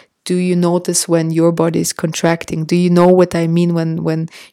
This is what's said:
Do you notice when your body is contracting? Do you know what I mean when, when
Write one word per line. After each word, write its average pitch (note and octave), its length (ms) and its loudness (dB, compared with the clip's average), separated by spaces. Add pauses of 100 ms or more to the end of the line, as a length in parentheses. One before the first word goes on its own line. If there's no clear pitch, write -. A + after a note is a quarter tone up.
(240)
Do F3+ 120 -4
you F3+ 180 0
notice F3 540 -2
when E3 220 0
your E3 200 2
body E3 300 -2
is D#3+ 120 -4
contracting? E3 720 -4
Do F3 120 -2
you F3 140 2
know F3 180 6
what F3+ 260 4
I E3 120 0
mean E3+ 280 0
when, D#3+ 300 -4
when D#3+ 240 -4 (240)